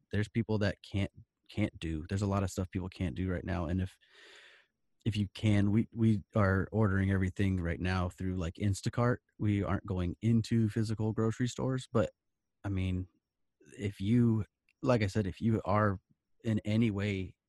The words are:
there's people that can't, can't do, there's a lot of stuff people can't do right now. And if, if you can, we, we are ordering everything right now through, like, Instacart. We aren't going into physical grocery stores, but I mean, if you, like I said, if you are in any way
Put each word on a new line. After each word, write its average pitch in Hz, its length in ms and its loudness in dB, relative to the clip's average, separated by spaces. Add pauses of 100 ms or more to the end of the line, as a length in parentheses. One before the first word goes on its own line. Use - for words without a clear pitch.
(120)
there's 101 180 -2
people 107 300 -2
that 101 220 0
can't, - 300 -4 (360)
can't - 320 -4
do, 80 300 -6
there's 98 140 -2
a 101 40 0
lot 98 140 0
of 95 80 -2
stuff 95 220 -6
people 92 180 -6
can't 87 240 -4
do 92 160 -4
right 87 160 -4
now. 87 200 -4
And 90 140 -2
if, 92 160 -4 (1080)
if 107 100 0
you 104 200 0
can, 101 360 4
we, 110 220 2
we 110 280 2 (140)
are 95 360 4
ordering 98 400 2
everything 95 500 0
right 85 180 -4
now 92 380 0
through, 92 200 -4
like, 90 180 -4
Instacart. 120 640 0 (200)
We 104 260 2
aren't 92 220 -2
going 90 380 -2
into 113 460 2
physical 110 440 -2
grocery 113 340 0
stores, 127 460 -4
but 110 160 4 (540)
I 104 60 -6
mean, 92 360 -2 (720)
if 104 240 -6
you, 110 440 2 (360)
like 123 220 4
I 101 40 2
said, 101 200 0
if 85 120 -8
you 113 260 2
are 101 340 2 (440)
in 110 220 0
any 110 240 2
way 98 460 -4 (140)